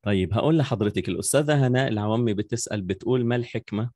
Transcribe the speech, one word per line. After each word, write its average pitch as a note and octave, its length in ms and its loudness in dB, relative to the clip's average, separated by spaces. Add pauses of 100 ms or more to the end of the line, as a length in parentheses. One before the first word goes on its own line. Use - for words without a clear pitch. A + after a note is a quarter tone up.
طيب، F#2+ 320 0
هقول D#3 240 2
لحضرتك، G#2 500 0
الأستاذة C#3 580 2
هناء B2+ 220 2
العوامي A2 460 0
بتسأل، G#2 480 -4
بتقول: A2+ 420 -2
"ما A#2+ 120 0
الحكمة A#2 600 -4